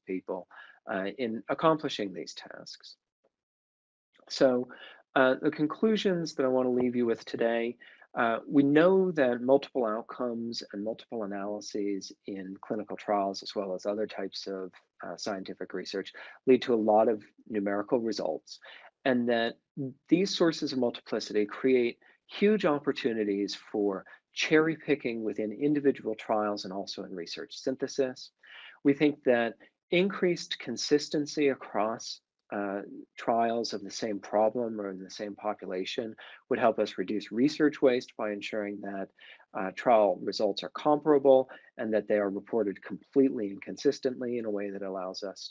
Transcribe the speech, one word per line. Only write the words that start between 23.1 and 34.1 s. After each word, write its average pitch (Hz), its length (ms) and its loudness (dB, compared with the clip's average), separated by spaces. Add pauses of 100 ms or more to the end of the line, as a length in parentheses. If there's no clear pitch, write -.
for 101 500 -2 (280)
cherry 156 440 4
picking 123 460 -2
within 107 300 -4
individual 135 640 0
trials 104 480 -2
and 95 80 -8
also 98 320 -8
in 95 100 -12
research 82 420 -10
synthesis. 131 760 -4 (500)
We 143 100 6
think 147 320 2
that 117 300 2 (380)
increased 180 640 0
consistency 147 880 0
across, 113 720 -4 (320)
uh, 101 300 -4 (360)
trials 117 540 0
of 101 100 -8
the 98 80 -12
same 107 300 -6